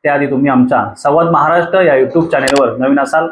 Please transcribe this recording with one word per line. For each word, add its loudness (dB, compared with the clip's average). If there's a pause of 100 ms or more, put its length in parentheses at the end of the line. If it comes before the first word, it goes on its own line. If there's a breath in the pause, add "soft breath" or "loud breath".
त्याआधी -2
तुम्ही 0
आमच्या 0
संवाद 0
महाराष्ट्र 0
या 2
YouTube 0
चॅनेलवर 0
नवीन 0
असाल -2